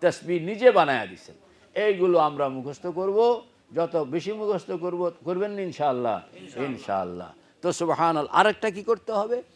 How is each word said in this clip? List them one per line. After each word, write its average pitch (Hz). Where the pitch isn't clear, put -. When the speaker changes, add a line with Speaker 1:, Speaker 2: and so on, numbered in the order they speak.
Speaker 1:
তসবিহ 170
নিজে 214
বানায়া 143
দিছেন। 92
এইগুলো 185
আমরা 143
মুখস্থ 131
করব, 202
যত 170
বেশি 160
মুখস্থ 208
করব, 175
করবেন 185
না 202
ইনশাআল্লাহ? 127
Speaker 2:
ইনশাআল্লাহ। 135
Speaker 1:
ইনশাআল্লাহ। 90
তো 180
সুবহানাল্লাহ। 160
আরেকটা 208
কি 196
করতে 226
হবে? 226